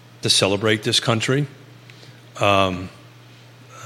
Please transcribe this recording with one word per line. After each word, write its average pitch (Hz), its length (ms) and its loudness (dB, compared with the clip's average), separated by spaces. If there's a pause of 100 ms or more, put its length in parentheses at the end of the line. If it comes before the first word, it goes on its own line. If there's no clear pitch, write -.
(220)
to - 80 -2
celebrate 107 540 0
this 117 160 -2
country, 131 480 0 (920)
um, 95 500 2 (960)